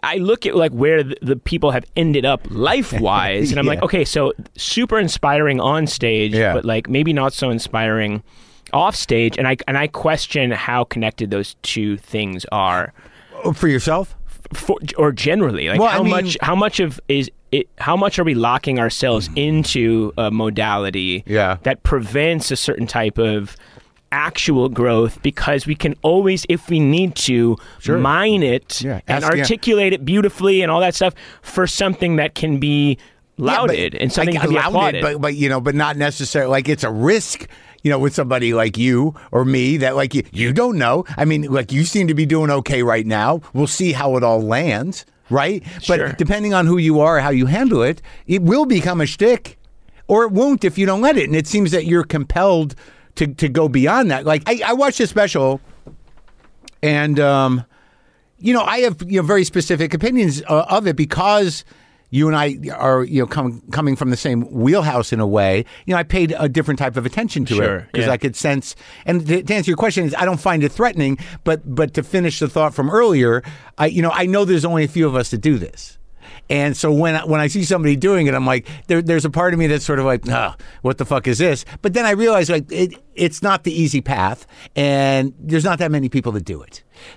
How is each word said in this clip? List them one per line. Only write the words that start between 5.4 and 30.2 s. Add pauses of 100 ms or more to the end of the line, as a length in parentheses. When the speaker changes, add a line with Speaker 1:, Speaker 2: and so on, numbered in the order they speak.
Speaker 1:
on
stage,
Speaker 2:
Yeah.
Speaker 1:
but,
like,
maybe
not
so
inspiring (480)
off
stage."
And
I, (100)
and
I
question
how
connected
those
two
things
are. (500)
Speaker 2:
Oh,
for
yourself? (380)
Speaker 1:
F-,
for, (200)
or
generally,
like,
Speaker 2:
Well,
I
Speaker 1:
how
Speaker 2:
mean
Speaker 1:
much,
how
much
of (100)
is (220)
it, (100)
how
much
are
we
locking
ourselves
Speaker 2:
Mm-hmm.
Speaker 1:
into
a
modality
Speaker 2:
Yeah.
Speaker 1:
that
prevents
a
certain
type
of (580)
actual
growth
because
we
can
always,
if
we
need
to, (220)
Speaker 2:
Sure.
Speaker 1:
mine
it
Speaker 2:
Yeah.
Speaker 1:
and
Speaker 2:
Ask,
yeah.
Speaker 1:
articulate
it
beautifully